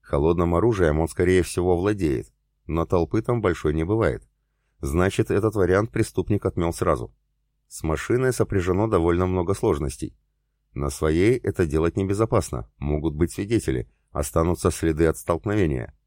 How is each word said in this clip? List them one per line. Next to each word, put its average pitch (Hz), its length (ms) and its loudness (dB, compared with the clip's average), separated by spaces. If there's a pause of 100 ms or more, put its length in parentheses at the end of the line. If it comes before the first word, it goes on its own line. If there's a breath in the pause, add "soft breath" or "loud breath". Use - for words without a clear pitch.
Холодным 85 540 2
оружием 87 440 2
он, 80 100 0
скорее 90 340 2
всего, 90 340 0
владеет, 87 560 -2 (340)
но 80 200 -2
толпы 90 340 0
там 120 220 -2
большой 80 320 0
не 80 100 0
бывает. 98 420 -2 (560)
Значит, 87 480 0
этот 104 240 0
вариант 98 380 2
преступник 104 520 -2
отмёл 85 280 -2
сразу. 71 420 -2 (540)
С - 160 -16
машиной 117 480 0
сопряжено 98 560 0
довольно 87 380 2
много 92 280 0
сложностей. 73 640 -2 (560)
На 69 160 -4
своей 82 480 2
это - 280 -2
делать 78 300 0
небезопасно, 98 720 -2 (100)
могут 73 360 -2
быть 82 180 -2
свидетели, 98 560 -2 (220)
останутся 82 640 0
следы 80 340 0
от 78 100 2
столкновения. 85 800 -2 (100)